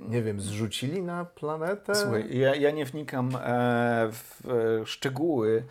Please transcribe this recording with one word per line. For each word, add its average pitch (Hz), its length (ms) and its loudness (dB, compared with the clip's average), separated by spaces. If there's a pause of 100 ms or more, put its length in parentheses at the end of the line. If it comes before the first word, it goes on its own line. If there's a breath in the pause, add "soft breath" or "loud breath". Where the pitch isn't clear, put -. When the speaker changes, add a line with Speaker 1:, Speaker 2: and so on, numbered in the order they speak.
Speaker 1:
nie 113 140 0
wiem, 104 180 -2
zrzucili 110 640 -4
na 175 220 -6
planetę? 170 680 -4
Speaker 2:
Słuchaj, 123 440 0
ja, 135 160 6
ja 147 160 4
nie 151 140 -2
wnikam, 131 520 -4
e, - 20 -2 (720)
w, - 300 -16 (400)
e, 107 40 -8
szczegóły 131 840 0